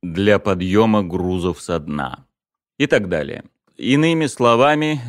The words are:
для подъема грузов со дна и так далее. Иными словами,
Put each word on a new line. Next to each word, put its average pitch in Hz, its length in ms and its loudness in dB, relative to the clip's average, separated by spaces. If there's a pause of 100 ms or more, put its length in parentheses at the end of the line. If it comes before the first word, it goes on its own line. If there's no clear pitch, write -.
для 98 340 2
подъема 101 680 2
грузов 90 560 -4
со 85 200 -6
дна 73 480 -8 (500)
и 143 80 0
так 110 240 2
далее. 78 360 -6 (300)
Иными 151 520 0
словами, 139 800 2